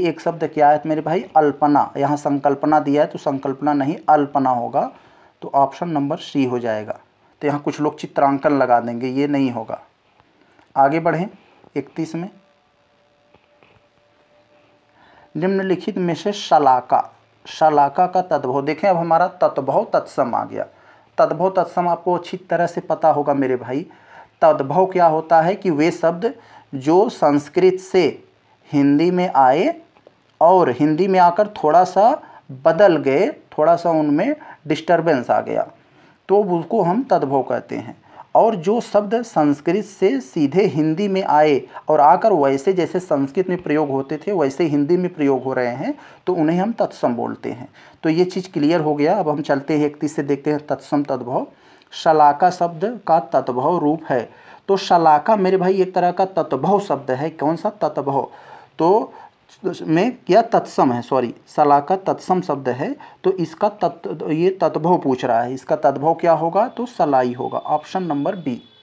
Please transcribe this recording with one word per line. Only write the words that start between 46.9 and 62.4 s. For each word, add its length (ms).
बोलते 380
हैं। 160
तो 60
ये 160
चीज़ 280
क्लियर 280
हो 140
गया। 240
अब 100
हम 140
चलते 360
हैं 80
इकतीस 300
से, 60
देखते 280
हैं 160
तत्सम 360
तद्भव। 440
शलाका 580
शब्द 560
का 140
तद्भव 580
रूप 320
है, 180
तो 80
शलाका 600
मेरे 200
भाई 260
एक 120
तरह 180
का 120
तद्भव 560
शब्द 300
है। 200
कौन 260
सा? 140
तद्भव। 480
तो 340
में 340
क्या 160
तत्सम 500
है, 100
सॉरी, 320
शलाका 480
तत्सम 440